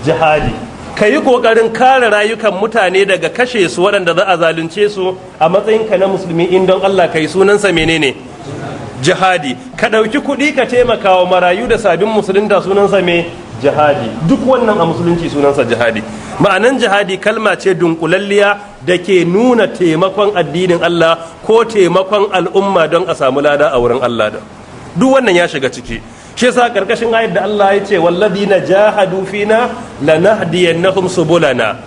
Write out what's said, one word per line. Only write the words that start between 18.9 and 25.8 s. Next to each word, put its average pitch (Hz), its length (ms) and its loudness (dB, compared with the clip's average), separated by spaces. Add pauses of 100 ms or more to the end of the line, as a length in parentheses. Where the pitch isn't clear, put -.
ke 180 260 2
nuna 220 440 2
taimakon 190 680 0
addinin 170 460 0
Allah 165 480 0 (160)
ko 226 180 4
taimakon 196 680 0
al'umma 180 560 0
don 170 180 0
a 165 60 -4
samu 135 260 0
lada 147 320 2
a 131 80 0
wurin 120 220 0
Allah 113 300 -2
da. 107 80 -12 (580)
Duk 262 160 4
wannan 240 220 2
ya 175 100 4
shiga 131 240 -4
ciki. 117 320 -10 (340)